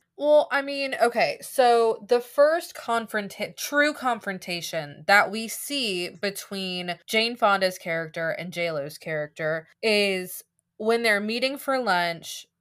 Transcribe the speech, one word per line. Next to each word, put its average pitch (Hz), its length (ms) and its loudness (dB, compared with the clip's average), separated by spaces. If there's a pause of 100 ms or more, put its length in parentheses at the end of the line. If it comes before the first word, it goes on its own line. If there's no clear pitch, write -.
(160)
Well, 294 360 6
I 277 100 0
mean, 277 400 -6
okay, 220 400 2
so 233 640 4
the 240 140 4
first 302 540 2
confronta-, 214 800 -4
true 294 360 2
confrontation 180 1120 -6
that 196 240 6
we 226 160 -6
see 208 640 -4
between 185 880 -6 (100)
Jane 226 280 0
Fonda's 190 440 2
character 165 500 -6
and 170 240 -8
J-Lo's 160 460 -4
character 156 680 -6 (140)
is 202 640 0 (340)
when 226 240 0
they're 214 180 2
meeting 233 380 -2
for 269 220 -2
lunch. 175 640 -2 (160)